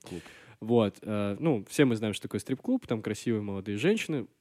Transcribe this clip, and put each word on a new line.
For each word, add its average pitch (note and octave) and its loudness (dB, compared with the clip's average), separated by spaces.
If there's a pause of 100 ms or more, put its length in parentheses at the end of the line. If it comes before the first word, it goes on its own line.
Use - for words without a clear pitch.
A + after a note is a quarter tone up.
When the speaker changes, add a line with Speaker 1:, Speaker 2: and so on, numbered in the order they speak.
Speaker 1:
Клуб. E2+ -10 (380)
Speaker 2:
Вот, A2 4
э, G2+ -2
ну, C3+ 0
все D3 4
мы A#2+ 4
знаем, G#2+ -2
что - -10
такое G#2 -4
стрип-клуб. B3 -4
Там A2 -2
красивые G#2+ -2
молодые G2+ -4
женщины. D#3+ 0 (120)